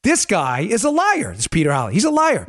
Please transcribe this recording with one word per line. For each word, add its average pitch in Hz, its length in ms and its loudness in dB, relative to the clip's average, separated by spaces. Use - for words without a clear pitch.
This 320 220 2
guy 135 360 0
is 214 220 -2
a 294 60 2
liar. 330 440 0
This 107 140 -6
Peter 147 240 0
Hawley. 123 220 -2
He's 202 120 2
a 320 60 2
liar. 294 380 0